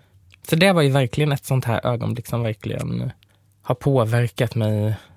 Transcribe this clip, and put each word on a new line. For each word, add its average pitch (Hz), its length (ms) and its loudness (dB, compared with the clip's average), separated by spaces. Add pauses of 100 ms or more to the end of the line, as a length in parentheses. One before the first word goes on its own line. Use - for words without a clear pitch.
(500)
Så 160 60 2
det 190 160 4
var 170 100 4
ju 139 80 4
verkligen 143 420 2
ett 135 140 -4
sånt 131 200 0
här 113 200 0
ögonblick 113 420 -2
som 120 160 -4
verkligen 113 680 -6 (500)
har - 140 -4
påverkat 120 800 0
mig. 107 400 0 (220)